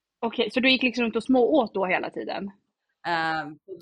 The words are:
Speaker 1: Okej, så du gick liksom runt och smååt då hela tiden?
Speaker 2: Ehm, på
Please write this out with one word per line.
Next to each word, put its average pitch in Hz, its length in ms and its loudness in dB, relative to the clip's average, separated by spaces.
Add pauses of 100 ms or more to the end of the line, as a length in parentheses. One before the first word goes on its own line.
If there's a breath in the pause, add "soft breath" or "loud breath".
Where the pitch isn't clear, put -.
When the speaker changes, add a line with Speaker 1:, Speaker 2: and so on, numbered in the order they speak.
(180)
Speaker 1:
Okej, 226 320 -2
så 254 100 0
du 254 100 4
gick 254 120 2
liksom 247 220 0
runt 226 120 -4
och 226 80 -2
smååt 254 500 4
då 190 120 0
hela 180 240 -2
tiden? 190 400 -8 (560)
Speaker 2:
Ehm, 160 520 -4
på 190 240 -18